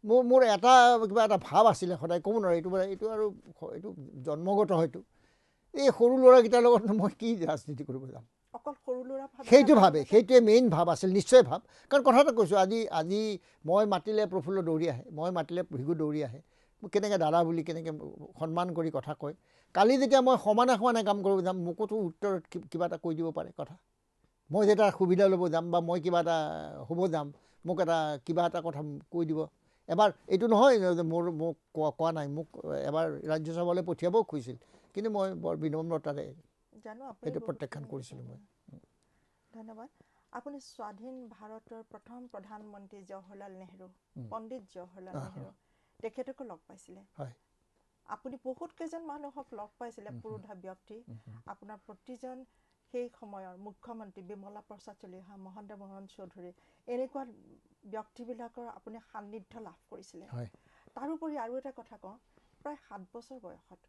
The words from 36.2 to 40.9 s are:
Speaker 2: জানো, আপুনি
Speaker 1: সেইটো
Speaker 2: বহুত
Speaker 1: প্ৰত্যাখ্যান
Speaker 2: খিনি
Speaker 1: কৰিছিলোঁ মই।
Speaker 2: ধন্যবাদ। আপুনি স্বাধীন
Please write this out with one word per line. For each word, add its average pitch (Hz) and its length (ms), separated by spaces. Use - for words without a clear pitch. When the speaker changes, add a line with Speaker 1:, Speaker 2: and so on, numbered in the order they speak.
Speaker 2:
জানো, 226 200
আপুনি 240 200
Speaker 1:
সেইটো 165 140
Speaker 2:
বহুত 226 80
Speaker 1:
প্ৰত্যাখ্যান 147 380
Speaker 2:
খিনি 113 80
Speaker 1:
কৰিছিলোঁ 127 320
মই। 123 140
Speaker 2:
ধন্যবাদ। 220 360
আপুনি 285 280
স্বাধীন 220 540